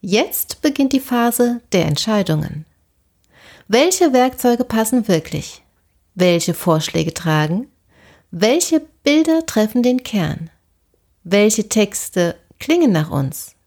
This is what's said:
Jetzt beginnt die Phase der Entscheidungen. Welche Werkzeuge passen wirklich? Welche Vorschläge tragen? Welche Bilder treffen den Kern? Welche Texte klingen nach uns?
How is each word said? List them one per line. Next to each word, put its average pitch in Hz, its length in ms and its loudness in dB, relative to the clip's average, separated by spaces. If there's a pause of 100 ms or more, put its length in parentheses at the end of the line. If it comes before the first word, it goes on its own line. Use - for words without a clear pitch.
Jetzt - 580 -2
beginnt 285 320 0
die 269 80 2
Phase 240 600 0 (100)
der 170 140 2
Entscheidungen. 156 760 -2 (1000)
Welche 302 460 2
Werkzeuge 247 500 2
passen 226 460 0
wirklich? 156 540 -4 (520)
Welche 175 400 2
Vorschläge 160 580 -2
tragen? 156 560 -2 (600)
Welche 285 520 0 (200)
Bilder 320 440 2
treffen 220 360 0
den 247 220 0
Kern? 165 460 -4 (760)
Welche 214 440 2
Texte 190 680 -2 (240)
klingen 311 320 2
nach 160 180 0
uns? 139 460 -6 (100)